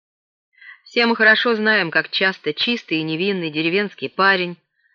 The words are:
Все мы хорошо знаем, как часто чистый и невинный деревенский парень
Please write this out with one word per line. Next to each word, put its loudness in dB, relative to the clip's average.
Все 0
мы 2
хорошо 4
знаем, 0
как -2
часто -2
чистый -4
и -2
невинный -2
деревенский -4
парень 0